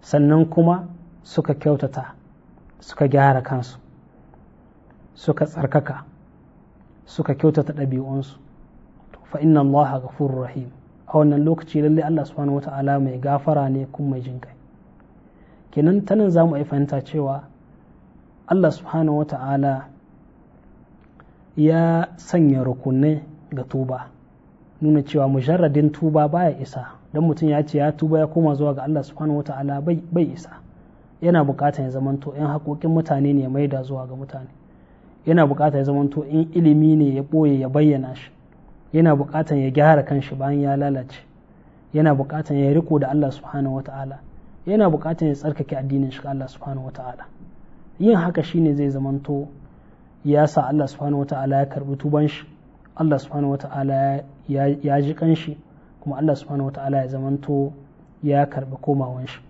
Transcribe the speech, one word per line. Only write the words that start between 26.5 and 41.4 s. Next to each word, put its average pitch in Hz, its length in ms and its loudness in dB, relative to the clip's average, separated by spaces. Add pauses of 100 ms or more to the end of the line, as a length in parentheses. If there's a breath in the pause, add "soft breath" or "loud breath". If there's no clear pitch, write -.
isa. 127 260 -12 (260)
Dan 151 100 0
mutum 156 260 2
ya 147 140 2
ce 151 140 -4
ya 147 140 2
tuba 156 280 0
ya 156 80 2
koma 156 280 2
zuwa 147 180 0
ga 131 100 -8
Allah 147 200 -2
subhanahu 151 340 -4
wata'ala 139 440 -6
bai, 170 140 0 (160)
bai 170 120 2 (100)
isa. - 160 -18 (720 soft breath)
Yana 170 220 4
bukatar 139 420 -2
ya 131 40 -6
zamanto 139 460 -6
in 147 100 -4
haƙoƙin 147 480 -4
mutane 143 400 2
ne 143 80 2
ya 131 80 -6
maida 139 340 -2
zuwa 131 240 -10
ga 127 80 -16
mutane. 135 320 -14 (800 soft breath)
Yana 160 220 6
bukatar 143 300 0
ya 139 60 0
zamanto 143 460 0
in 160 240 0
ilimi 156 420 6
ne 139 200 4
ya 139 80 -2
ɓoye 147 360 2
ya 131 100 -4
bayyana 135 460 2
shi. - 160 -20 (600)
Yana 160 220 6
bukatar 143 420 -2
ya 135 140 0
gyara 147 320 6
kanshi 139 320 -4
bayan 143 260 -2
ya 139 160 0
lalace. 135 460 -4 (680 soft breath)